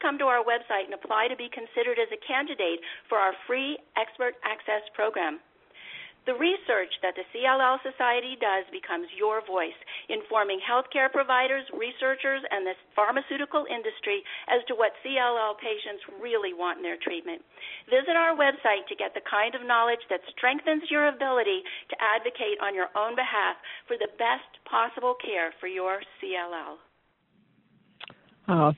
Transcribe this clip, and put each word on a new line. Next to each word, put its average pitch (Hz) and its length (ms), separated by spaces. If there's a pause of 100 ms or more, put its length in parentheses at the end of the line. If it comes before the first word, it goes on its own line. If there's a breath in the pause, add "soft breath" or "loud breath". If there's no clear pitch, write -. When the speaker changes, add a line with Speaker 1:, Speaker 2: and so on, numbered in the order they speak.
Speaker 1:
come 294 160
to 269 160
our 240 80
website 220 480
and 220 80
apply 220 320
to 247 80
be 240 160
considered 233 480
as 220 80
a 214 160
candidate 233 560 (320 loud breath)
for 214 80
our 190 240
free 269 320 (240)
expert 240 480
access 214 320 (160)
program. 196 480 (800 loud breath)
The 247 160
research 269 640
that 185 160
the 185 160
C 240 80
L 262 160
L 262 240
Society 247 560
does 196 320
becomes 175 400
your 214 320
voice, 185 320 (320 loud breath)
informing 208 560
healthcare 262 480
providers, 262 640
researchers, 262 720
and 196 160
the 185 160 (160)
pharmaceutical 269 720
industry 214 560 (240 loud breath)
as 240 240
to 226 80
what 220 240
C 262 160
L 240 160
L 214 240
patients 214 480 (160)
really 208 320
want 170 240
in 180 80
their 170 160
treatment. 170 400 (480 loud breath)
Visit 285 240
our 330 240
website 269 480
to 208 80
get 202 240
the - 80
kind 226 320
of 240 80
knowledge 233 480
that 175 160
strengthens 302 640
your 294 160
ability 233 560 (240 loud breath)
to - 80
advocate 220 640
on 202 80
your 185 240
own 226 240
behalf 208 400 (320 loud breath)
for 233 80
the 208 160
best 247 320 (160)
possible 247 560
care 175 400
for 185 80
your 185 400 (160)
C 185 160
L 175 160
L. 156 240 (1700 soft breath)
Speaker 2:
Oh, 156 300